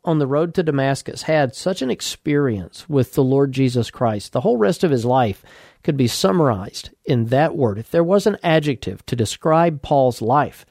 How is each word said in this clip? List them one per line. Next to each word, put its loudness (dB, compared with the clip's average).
on 0
the 0
road 0
to 0
Damascus, -2
had 0
such -4
an -4
experience -4
with 0
the 2
Lord 2
Jesus 0
Christ. -4
The -2
whole 0
rest 0
of 2
his 0
life 0
could -2
be 2
summarized -2
in 0
that 0
word. 0
If -12
there 2
was 2
an 2
adjective -2
to -4
describe 0
Paul's 2
life, 0